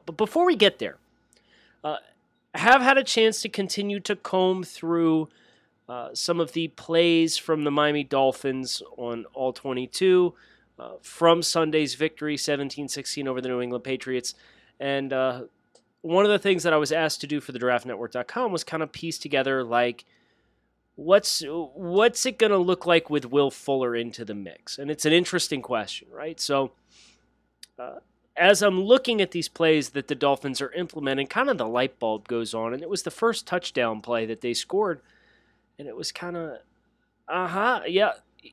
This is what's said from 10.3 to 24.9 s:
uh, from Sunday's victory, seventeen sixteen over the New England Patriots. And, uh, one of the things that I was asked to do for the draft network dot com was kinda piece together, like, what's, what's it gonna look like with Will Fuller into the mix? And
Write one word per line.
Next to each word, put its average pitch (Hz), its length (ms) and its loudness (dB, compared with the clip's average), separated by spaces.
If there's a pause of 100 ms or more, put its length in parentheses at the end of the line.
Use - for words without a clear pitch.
uh, - 240 -16
from 170 420 4
Sunday's 156 520 0
victory, 151 400 -4
seventeen 139 540 -4
sixteen 143 360 -8
over 127 140 -4
the 127 80 -6
New 123 140 -2
England 123 240 -6
Patriots. 131 500 -6 (460)
And, 139 320 -4
uh, 127 300 -2 (580)
one 180 240 4
of 208 60 4
the 202 80 4
things 185 240 2
that 165 100 2
I 156 40 6
was 151 140 0
asked 160 300 0
to 147 60 -10
do 147 120 -2
for 131 140 -10
the 123 60 -8
draft 123 260 0
network 117 260 -8
dot 123 160 -6
com 233 240 -4
was 170 140 -4
kinda 156 200 -6
piece 160 320 -10
together, 135 460 0
like, 120 400 0 (920)
what's, 185 520 2
what's 175 800 0
it 254 120 -2
gonna 208 200 4
look 180 280 0
like 170 240 4
with 131 220 -2
Will 139 180 4
Fuller 127 460 -2
into 117 300 -6
the 104 100 -8
mix? - 420 -14
And 143 140 -6